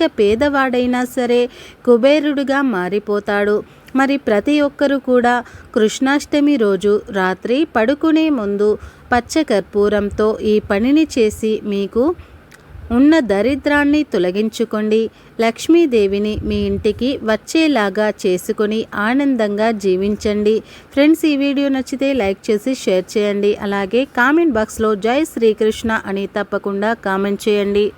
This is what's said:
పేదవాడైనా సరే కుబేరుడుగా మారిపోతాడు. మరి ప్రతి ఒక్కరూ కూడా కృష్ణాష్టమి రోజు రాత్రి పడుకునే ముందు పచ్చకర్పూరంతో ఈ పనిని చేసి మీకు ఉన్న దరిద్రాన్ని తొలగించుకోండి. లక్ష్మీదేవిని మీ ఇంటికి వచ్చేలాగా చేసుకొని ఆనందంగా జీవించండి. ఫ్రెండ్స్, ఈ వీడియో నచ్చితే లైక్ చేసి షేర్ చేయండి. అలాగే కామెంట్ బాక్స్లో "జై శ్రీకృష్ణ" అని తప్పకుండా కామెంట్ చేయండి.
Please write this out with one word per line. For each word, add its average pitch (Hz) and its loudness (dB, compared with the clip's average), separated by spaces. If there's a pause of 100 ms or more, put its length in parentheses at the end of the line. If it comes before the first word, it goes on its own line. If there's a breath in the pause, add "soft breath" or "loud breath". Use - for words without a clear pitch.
పేదవాడైనా 247 0
సరే 240 0 (440 loud breath)
కుబేరుడుగా 269 2
మారిపోతాడు. 208 -2 (400 loud breath)
మరి 269 2
ప్రతి 247 0
ఒక్కరూ 285 0
కూడా 247 2 (380 loud breath)
కృష్ణాష్టమి 285 0
రోజు 202 0 (180)
రాత్రి 196 -2 (180)
పడుకునే 302 2
ముందు 208 -2 (400 loud breath)
పచ్చకర్పూరంతో 208 0 (140)
ఈ 214 2
పనిని 254 2 (100)
చేసి 220 0 (100)
మీకు 202 -2 (880 loud breath)
ఉన్న 269 6
దరిద్రాన్ని 285 2
తొలగించుకోండి. 214 -2 (420 loud breath)
లక్ష్మీదేవిని 226 2 (100)
మీ 214 -2
ఇంటికి 202 -2 (140)
వచ్చేలాగా 214 0
చేసుకొని 208 -2 (160)
ఆనందంగా 220 0
జీవించండి. 208 0 (360 loud breath)
ఫ్రెండ్స్, 302 2
ఈ 302 2
వీడియో 277 0
నచ్చితే 269 -2
లైక్ 196 -2 (100)
చేసి 214 -2
షేర్ 185 -2 (120)
చేయండి. 202 0
అలాగే 202 -2
కామెంట్ 294 0
బాక్స్లో 220 -2
"జై 226 -2
శ్రీకృష్ణ" 220 -2 (140)
అని 196 -6
తప్పకుండా 202 -4
కామెంట్ 196 -4
చేయండి. 202 0 (120)